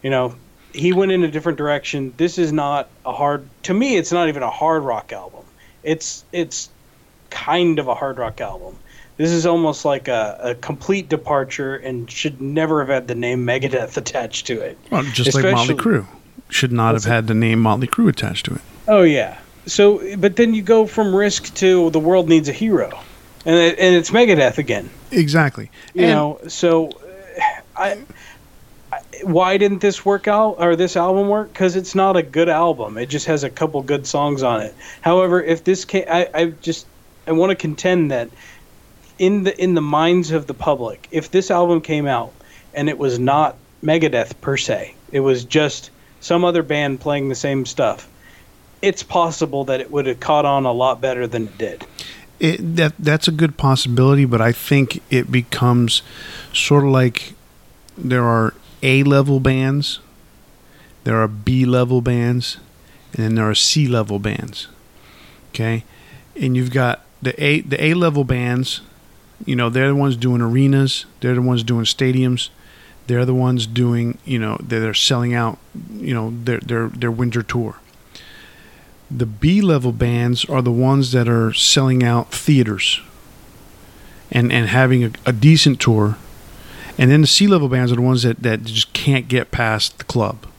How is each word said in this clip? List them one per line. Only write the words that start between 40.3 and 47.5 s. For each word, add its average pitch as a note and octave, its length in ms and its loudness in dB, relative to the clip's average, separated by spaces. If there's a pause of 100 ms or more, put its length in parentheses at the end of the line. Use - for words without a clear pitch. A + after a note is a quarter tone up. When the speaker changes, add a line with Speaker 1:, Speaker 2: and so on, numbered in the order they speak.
Speaker 1:
of D3+ 160 -2
the C#3 60 -8
public, B2 580 -4
if D#3 200 -4
this F#3+ 200 0
album F3 280 2
came D3+ 280 -2
out A#2+ 260 -4 (400)
and C#3+ 160 -2
it C#3+ 80 -6
was C3 200 -2
not C#3 380 0 (260)
Megadeth D3+ 600 0
per C#3 160 -2
se, - 380 -6 (160)
it C#3 100 0
was B2+ 240 2
just D3+ 440 -2 (300)
some F3 240 0
other F3 200 0
band C#3+ 360 -2
playing C#3+ 300 -4
the B2+ 60 -4
same C3+ 300 -4